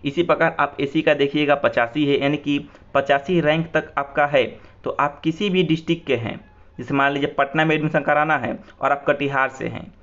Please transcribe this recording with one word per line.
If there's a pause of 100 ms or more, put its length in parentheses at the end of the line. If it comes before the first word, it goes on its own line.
इसी
प्रकार
आप
एसी
का
देखिएगा,
पचासी
है,
यानी
कि (360)
पचासी
रैंक
तक
आपका
है, (400)
तो
आप
किसी
भी
डिस्ट्रिक्ट
के
हैं, (400)
जैसे
मान
लीजिए
पटना
में
एडमिशन
कराना
है (220)
और
आप
कटिहार
से
हैं, (100)